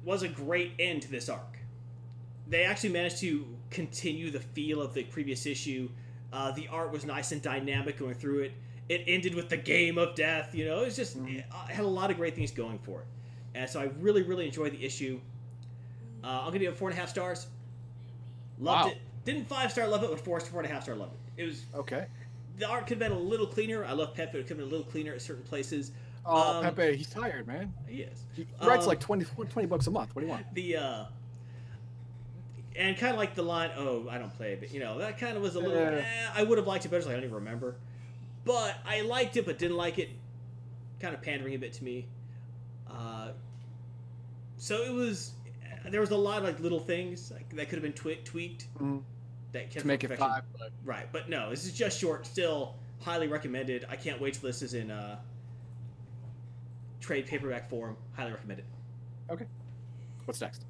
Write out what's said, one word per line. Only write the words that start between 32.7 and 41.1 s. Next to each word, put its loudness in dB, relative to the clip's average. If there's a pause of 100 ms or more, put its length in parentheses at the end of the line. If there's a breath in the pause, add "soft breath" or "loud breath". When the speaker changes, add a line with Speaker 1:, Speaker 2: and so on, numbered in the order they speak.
Speaker 1:
and 4
kinda 4
like 2
the 2
line, 2
"Oh, 0
I -4
don't -6
play," -2
but, -8
you -4
know, -2
that -2
kinda -2
was 2
a 2
little, 4
Speaker 2:
Yeah. 4
Speaker 1:
eh, 0
I 8
would 10
have 6
liked 2
it -2
better, 6
so -2
I 2
don't 0
even -2
remember. -2 (720 loud breath)
But 4 (100)
I 2
liked 4
it, 6
but 0
didn't 2
like 2
it. 0 (920)
Kind -2